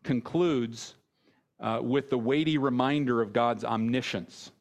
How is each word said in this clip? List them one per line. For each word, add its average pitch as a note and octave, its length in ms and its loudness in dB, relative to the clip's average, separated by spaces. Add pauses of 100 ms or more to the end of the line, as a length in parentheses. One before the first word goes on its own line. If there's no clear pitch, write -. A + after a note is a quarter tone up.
concludes, B2+ 920 -2 (640)
uh, A2 220 -2
with C3 280 0
the C3 80 2
weighty D3 400 2
reminder C3 640 2
of G#2 100 -2
God's A#2 320 2
omniscience. A2+ 960 -4